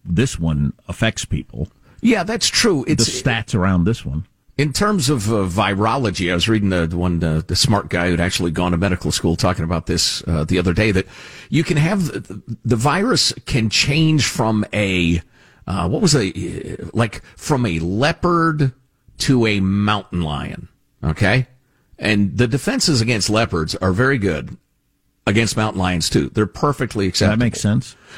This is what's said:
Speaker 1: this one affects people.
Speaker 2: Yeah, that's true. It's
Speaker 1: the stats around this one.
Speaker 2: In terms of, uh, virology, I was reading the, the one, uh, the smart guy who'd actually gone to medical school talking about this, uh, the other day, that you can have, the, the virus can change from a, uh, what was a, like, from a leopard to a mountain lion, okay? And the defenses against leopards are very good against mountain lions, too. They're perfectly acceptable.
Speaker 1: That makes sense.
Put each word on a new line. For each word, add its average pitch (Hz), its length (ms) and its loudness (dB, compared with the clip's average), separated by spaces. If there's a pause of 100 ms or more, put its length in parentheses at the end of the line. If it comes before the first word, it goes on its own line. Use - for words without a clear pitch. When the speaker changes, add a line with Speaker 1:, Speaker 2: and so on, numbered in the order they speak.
Speaker 1:
this 90 340 0
one 73 340 0 (140)
affects - 380 -4
people. 65 420 -6 (340)
Speaker 2:
Yeah, 220 220 2
that's 214 240 -2
true. 170 400 2
It's 117 200 2
Speaker 1:
the - 240 -4
stats 113 260 -4
around 90 300 2
this 113 200 -2
one. 73 220 -8 (300)
Speaker 2:
In 143 160 0
terms 202 340 0
of, 113 240 0
uh, 101 140 2
virology, 101 840 0
I 90 40 0
was 87 120 0
reading 110 220 2
the, 87 180 2
the 85 120 -4
one, 87 260 0
uh, 80 220 2
the 85 100 -4
smart - 320 2
guy 90 220 0
who'd 85 100 0
actually 87 300 0
gone 90 220 0
to 87 40 0
medical 90 340 0
school 85 240 0
talking 90 300 0
about 85 220 -4
this, - 420 -2
uh, 80 160 0
the 90 140 0
other 87 160 2
day, 110 160 2
that 92 160 0 (420)
you 151 160 2
can - 140 0
have, 175 300 2
the, - 340 -10 (200)
the 117 140 2
virus 170 560 0 (140)
can 113 240 0
change 156 560 2
from 110 480 0
a, 90 480 2 (440)
uh, 90 220 -2
what 147 140 0
was 151 120 4
a, - 600 -4 (160)
like, 113 300 -2 (120)
from 127 300 0
a 85 140 0
leopard 151 920 0 (460)
to 123 280 2
a 104 140 2
mountain 98 600 0
lion, 73 480 -6 (340)
okay? 98 440 0 (520)
And 104 380 0
the 120 100 4
defenses 143 540 0
against 110 300 0
leopards 98 460 0
are 92 160 0
very 127 260 2
good 76 400 -2 (680)
against 113 300 2
mountain 107 240 -2
lions, 90 300 0
too. 69 180 2
They're 107 180 0
perfectly 117 600 -2
acceptable. 104 320 2
Speaker 1:
That 123 60 2
makes 110 160 -2
sense. 110 360 0 (220)